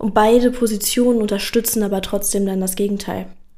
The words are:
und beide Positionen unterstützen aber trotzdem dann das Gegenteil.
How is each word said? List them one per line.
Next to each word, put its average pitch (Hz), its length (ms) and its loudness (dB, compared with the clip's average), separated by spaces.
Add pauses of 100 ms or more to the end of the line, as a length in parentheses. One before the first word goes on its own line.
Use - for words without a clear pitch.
und 202 140 -4
beide 233 340 6
Positionen 240 720 0
unterstützen 208 640 -2
aber 196 180 -2
trotzdem 196 460 -2
dann 190 120 -2
das 190 160 -4
Gegenteil. 196 520 -4 (300)